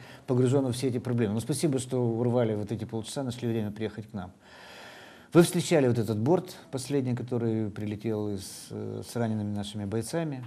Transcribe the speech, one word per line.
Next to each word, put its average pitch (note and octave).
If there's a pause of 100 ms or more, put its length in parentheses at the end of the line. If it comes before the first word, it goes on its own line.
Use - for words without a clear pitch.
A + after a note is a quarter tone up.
(260)
погружён B2+
во B2
все C3+
эти B2
проблемы. A#2
Но A2+
спасибо, D3
что B2+
урвали A#2
вот G#2
эти G#2
полчаса, A2+
нашли A#2+
время A2+
приехать G#2+
к -
нам. F#2 (1000)
Вы E3
встречали E3
вот A#2+
этот G#2+
борт D#3 (140)
последний, B2+
который A2+
прилетел G#2
из, -
э, G#2+
с -
ранеными A2
нашими G#2
бойцами. B2+